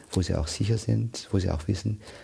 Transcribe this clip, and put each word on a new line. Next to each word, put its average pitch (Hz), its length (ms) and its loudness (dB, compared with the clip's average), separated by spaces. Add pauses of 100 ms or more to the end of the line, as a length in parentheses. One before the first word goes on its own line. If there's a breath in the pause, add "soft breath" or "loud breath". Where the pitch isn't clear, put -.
(100)
wo 92 120 2
sie 90 120 0
auch 78 140 2
sicher 110 300 0
sind, 113 520 -2
wo 101 80 4
sie 92 120 2
auch 80 180 0
wissen, 104 320 0 (240 loud breath)